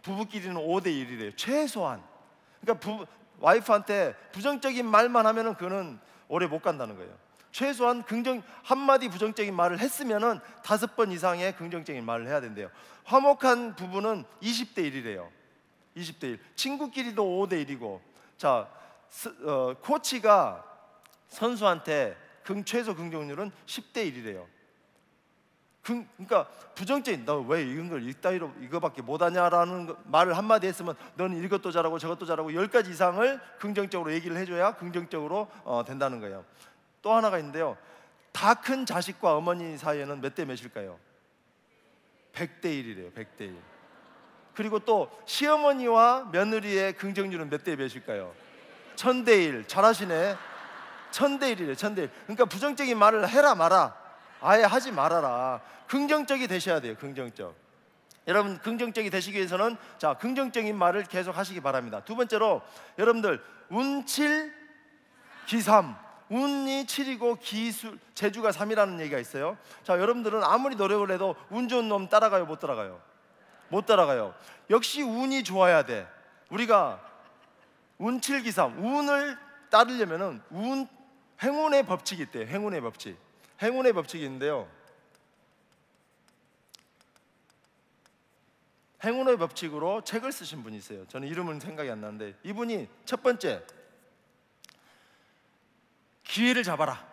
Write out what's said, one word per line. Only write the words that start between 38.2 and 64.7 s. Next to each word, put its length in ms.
다 220
큰 320
자식과 500
어머니 400
사이에는 440
몇 160
대 80
몇일까요? 540
백 280
대 120
일이래요. 380
백 260
대 100
일. 120
그리고 240
또 320
시어머니와 1040
며느리의 640
긍정률은 560
몇 140
대 100
몇일까요? 580
천 300
대 180
일. 240
잘하시네. 680
천 300
대 100
일이래요. 240
천 220
대 80
일. 60
그러니까 220
부정적인 520
말을 320
해라 280
마라. 440
아예 220
하지 300
말아라. 680
긍정적이 600
되셔야 320
돼요. 180
긍정적. 560
여러분, 320
긍정적이 520
되시기 260
위해서는, 400
자, 160
긍정적인 640
말을 280
계속 320
하시기 240
바랍니다. 440
두 120
번째로, 460
여러분들, 440
운 380
칠, 460